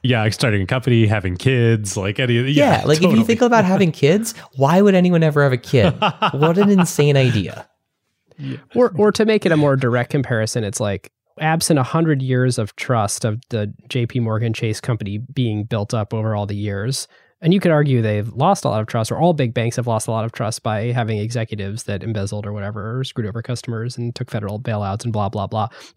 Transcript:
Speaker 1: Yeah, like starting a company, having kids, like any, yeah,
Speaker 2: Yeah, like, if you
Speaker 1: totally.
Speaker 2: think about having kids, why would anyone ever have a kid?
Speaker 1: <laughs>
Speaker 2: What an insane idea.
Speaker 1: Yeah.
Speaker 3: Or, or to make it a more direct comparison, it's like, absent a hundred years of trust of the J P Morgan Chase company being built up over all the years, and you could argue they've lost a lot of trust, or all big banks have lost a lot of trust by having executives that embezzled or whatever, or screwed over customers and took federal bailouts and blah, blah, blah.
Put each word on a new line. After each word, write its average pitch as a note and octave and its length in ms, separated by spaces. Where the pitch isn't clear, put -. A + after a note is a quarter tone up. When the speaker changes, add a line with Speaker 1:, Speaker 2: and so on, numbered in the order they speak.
Speaker 1:
Yeah, A#2+ 200
like A2 120
starting G#2 280
a F#2 40
company, A#2+ 400
having G2 300
kids, A2+ 600
like G2+ 240
any, A#2+ 140
yeah, C#3 460
Speaker 2:
Yeah, - 40
like, D#3 140
if E3+ 40
you F#3 60
Speaker 1:
totally. A3+ 180
Speaker 2:
think A#3 140
about A#3 240
having F#3 260
kids, F#3 440
why D#3 260
would G3 120
anyone F3 280
ever D3 200
have C#3 100
a B2+ 40
kid? C3+ 420
Speaker 1:
<laughs> G#3 340
Speaker 2:
What D#3+ 260
an G3+ 100
insane D#3 480
idea. A2+ 520
Speaker 1:
Yeah. C3+ 200
Speaker 3:
Or, A#3 220
or G#3 160
to A3 120
make G#3+ 220
it E3+ 60
a D#3 40
more C#3+ 200
direct B2 340
comparison, A#2 520
it's G2+ 160
like, G2+ 320
absent D#3+ 400
a B2+ 40
hundred D#3 400
years B2+ 360
of G#2+ 180
trust A2 480
of A2 160
the G#2 220
J A#2+ 180
P B2 140
Morgan A2+ 340
Chase A2 260
company G#2+ 380
being A2+ 460
built G#2+ 280
up A2 220
over A2 200
all G#2 120
the G#2 100
years, G#2 500
and E3 100
you G3 80
could F3+ 100
argue D3 300
they've G#2+ 320
lost F3+ 320
a - 60
lot G#2+ 100
of G#2+ 60
trust, A#2 260
or F#2 60
all E3+ 160
big B2+ 180
banks A#2 240
have A#2+ 100
lost A2+ 220
a - 20
lot A2 140
of A2+ 80
trust A2 300
by G#2+ 220
having A2+ 340
executives A2 640
that G2 200
embezzled G#2 440
or G#2 80
whatever, G#2+ 440
or C3 60
screwed A2+ 240
over A2+ 140
customers A#2+ 560
and A#2+ 160
took - 160
federal G#2 280
bailouts G#2 460
and A#2 80
blah, G#2 160
blah, G2+ 180
blah. G#2+ 220